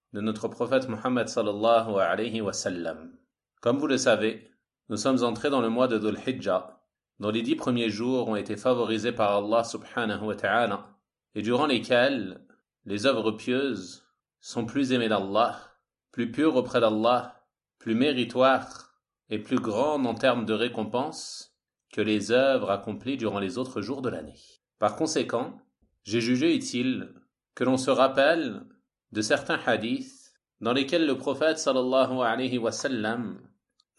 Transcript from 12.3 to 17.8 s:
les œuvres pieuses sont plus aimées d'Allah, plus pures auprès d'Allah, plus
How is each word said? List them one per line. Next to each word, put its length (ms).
les 220
œuvres 260
pieuses 720
sont 220
plus 240
aimées 180
d'Allah, 480
plus 220
pures 240
auprès 240
d'Allah, 640
plus 160